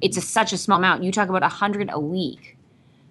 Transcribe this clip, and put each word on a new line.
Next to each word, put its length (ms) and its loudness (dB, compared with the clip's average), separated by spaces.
It's 160 0
a, 20 -2
such 320 0
a 60 -2
small 200 2
amount. 240 2
You 100 0
talk 180 0
about 120 0
a 60 4
hundred 420 -2
a 100 -4
week. 580 -6